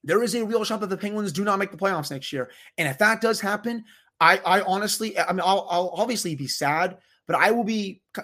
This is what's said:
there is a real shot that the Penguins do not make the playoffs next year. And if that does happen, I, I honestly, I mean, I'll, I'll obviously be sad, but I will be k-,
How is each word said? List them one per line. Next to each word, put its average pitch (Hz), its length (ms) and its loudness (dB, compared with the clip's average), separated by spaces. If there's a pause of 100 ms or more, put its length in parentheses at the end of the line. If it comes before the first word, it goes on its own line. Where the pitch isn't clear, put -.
there 180 180 -2
is 233 140 -2
a 233 80 -2
real 214 220 -2
shot 214 160 -4
that 202 80 -6
the 185 80 -4
Penguins 208 340 -4
do 185 140 -4
not 202 140 0
make 196 120 -2
the 156 60 -18
playoffs 175 340 -2
next 135 220 -10
year. 131 180 -6 (260)
And - 120 0
if 135 80 -6
that 220 240 4
does 226 180 0
happen, 214 460 -4 (340)
I, 170 260 8
I 185 160 6
honestly, 202 560 -2
I 165 140 0
mean, 185 140 0
I'll, 190 240 4
I'll 175 260 0
obviously 196 400 -2
be 135 120 -8
sad, 160 500 0 (280)
but 180 120 0
I 180 140 6
will 233 120 2
be 208 380 -4 (140)
k-, - 80 -8